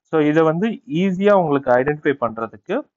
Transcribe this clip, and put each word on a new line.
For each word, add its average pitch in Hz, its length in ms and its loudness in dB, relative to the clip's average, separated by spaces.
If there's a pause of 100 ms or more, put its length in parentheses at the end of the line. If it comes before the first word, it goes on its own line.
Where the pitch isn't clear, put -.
So, 160 200 -2
இதை 151 220 2
வந்து 165 240 0 (200)
easy 190 440 0
உங்களுக்கு 143 400 2
identify 143 500 0
பண்றதுக்கு 113 600 -6 (160)